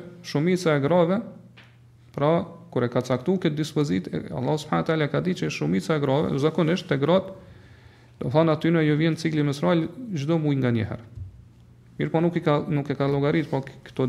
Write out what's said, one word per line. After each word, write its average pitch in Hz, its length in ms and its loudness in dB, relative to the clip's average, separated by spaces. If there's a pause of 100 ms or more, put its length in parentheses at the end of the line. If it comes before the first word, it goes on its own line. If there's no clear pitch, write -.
(240)
shumica 165 520 2
e 135 80 0
grave, 170 340 4 (960)
pra, 143 160 2 (420)
kur 123 140 0
e - 60 -4
ka 127 120 2
caktuar 180 400 0
këtë 147 140 0
dispozitë, 151 540 -2
e, 151 180 -4
Allahu 147 320 -2
subhanahu 165 240 -2
wa - 60 0
taala 151 200 0
ka 143 140 0
ditë 180 180 -2
që 151 140 -2
shumica 165 400 0
e 143 80 0
grave, 135 340 2
zakonisht 160 480 0
te 139 140 0
gratë, 175 340 2 (840)
do 127 100 -2
thonë, 156 240 4
aty 165 160 2
në 160 140 4
ju 151 100 4
vjen 160 240 0
cikli 156 240 0
menstrual 160 420 2 (300)
çdo 151 240 0
muaj 147 220 0
nganjëherë. 113 500 -2 (840)
Mirë, 147 160 -2
po, 160 120 2
nuk 170 120 0
i 160 80 -2
ka, 147 180 4 (100)
nuk 143 160 0
e 139 80 -2
ka 139 120 0
llogarit, 143 420 0
po, 135 140 0
k-, - 120 -18 (140)
këto 131 180 0